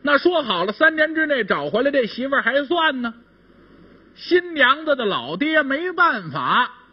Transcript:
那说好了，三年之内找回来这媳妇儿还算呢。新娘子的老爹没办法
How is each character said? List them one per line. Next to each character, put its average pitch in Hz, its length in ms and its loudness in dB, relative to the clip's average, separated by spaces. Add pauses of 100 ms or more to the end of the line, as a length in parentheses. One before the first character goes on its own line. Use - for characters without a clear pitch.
那 285 160 0
说 330 240 2
好 190 240 -2
了， 208 80 -4
三 320 240 2
年 311 180 0
之 311 120 0
内 254 180 0
找 151 240 -2
回 208 120 0
来 277 100 2
这 254 160 0
媳 254 200 -8
妇 277 80 -2
儿 247 60 2
还 269 240 0
算 311 360 0
呢。 233 120 -6 (1000)
新 349 380 0
娘 285 320 2
子 294 100 2
的 240 100 2
老 151 320 -2
爹 302 260 2
没 302 280 -4
办 302 380 0
法 147 420 0 (200)